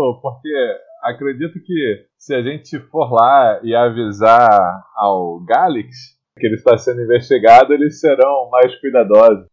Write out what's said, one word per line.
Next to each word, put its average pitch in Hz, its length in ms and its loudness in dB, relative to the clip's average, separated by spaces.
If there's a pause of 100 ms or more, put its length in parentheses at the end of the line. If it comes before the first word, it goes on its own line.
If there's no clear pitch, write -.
(220)
porque 135 280 -14 (540)
acredito 135 500 -8 (100)
que 139 420 -6 (120)
se - 160 -12
a 123 80 -4
gente 143 380 -12 (100)
for 147 220 -6
lá 117 520 2
e 113 120 -4
avisar 110 1040 2 (140)
ao 92 500 -4
Galix 131 680 -4 (220)
que - 80 -8
ele 110 100 -2
está 113 220 0
sendo 120 240 -6
investigado, 120 720 4
eles 143 280 -4
serão 135 480 0
mais 127 320 0
cuidadosos. 110 720 2